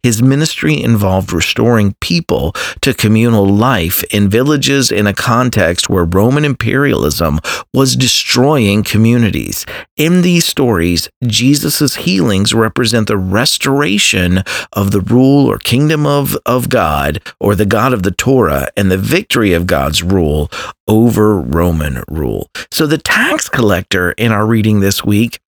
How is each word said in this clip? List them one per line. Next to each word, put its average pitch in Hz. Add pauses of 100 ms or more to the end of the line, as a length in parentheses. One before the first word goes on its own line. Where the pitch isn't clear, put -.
His 117
ministry 147
involved 98
restoring 104
people 82 (280)
to 135
communal 110
life 101
in 104
villages 135
in 104
a 101
context 113
where 90
Roman 110
imperialism 120 (340)
was 131
destroying 123
communities. 113 (320)
In 170
these 175
stories, 87 (160)
Jesus's 135
healings 123
represent 113
the 107
restoration 101 (300)
of 101
the 101
rule 131
or 107
kingdom 151
of, 143
of 123
God, 76 (200)
or 104
the 98
God 113
of 104
the 98
Torah, 90
and 98
the 92
victory 113
of 85
God's 76
rule 78 (380)
over 107
Roman 76
rule. 62 (220)
So 156
the 151
tax -
collector 95
in 113
our 107
reading 107
this 98
week 107 (120)